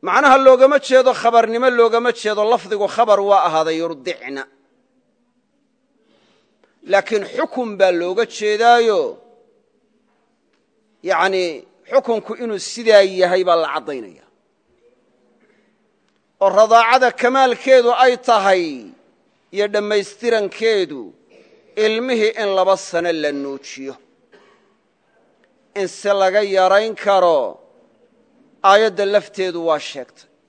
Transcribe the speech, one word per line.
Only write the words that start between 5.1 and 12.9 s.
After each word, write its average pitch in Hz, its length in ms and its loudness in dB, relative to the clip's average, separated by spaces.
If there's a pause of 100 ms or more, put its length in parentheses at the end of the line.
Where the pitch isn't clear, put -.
Laakiin 196 400 0 (120)
xukun 254 420 -6
baa 190 140 2
looga 180 340 -2
jeedaayo, 220 760 0 (2000)
yacni, 185 420 -2 (440)
xukunku 233 420 -2 (120)
inuu 214 160 -8
sidaa 220 420 2 (180)